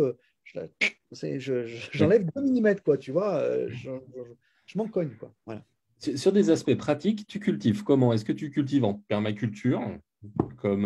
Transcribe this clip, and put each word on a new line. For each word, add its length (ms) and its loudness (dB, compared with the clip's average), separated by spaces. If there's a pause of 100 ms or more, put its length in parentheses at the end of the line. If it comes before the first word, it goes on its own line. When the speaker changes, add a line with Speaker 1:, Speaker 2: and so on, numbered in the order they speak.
Speaker 1:
euh, 60 -2 (300)
je 160 -16
la, 80 -10 (460)
c'est, 260 -8
je, 260 -4
je, 100 -12
Speaker 2:
Oui. 180 -14
Speaker 1:
j'enlève 320 4 (100)
deux 60 -4
millimètres, 420 2
quoi, 140 4
tu 160 -8
vois, 240 0
euh, 320 -2
je, 60 -8
je, 140 -12 (280)
je, 160 -16 (320)
je 120 -10
m'en 120 -4
cogne, 280 -4
quoi. 160 -18 (120)
Voilà. 180 -12 (340)
Speaker 2:
Sur, 220 -6
sur 140 4
des 160 6
aspects 260 4
pratiques, 500 -2
tu 140 -10
cultives 460 0
comment ? 260 4
Est-ce 140 0
que 80 -2
tu 180 -8
cultives 320 0
en 120 2
permaculture, 840 -2 (760)
comme, 280 0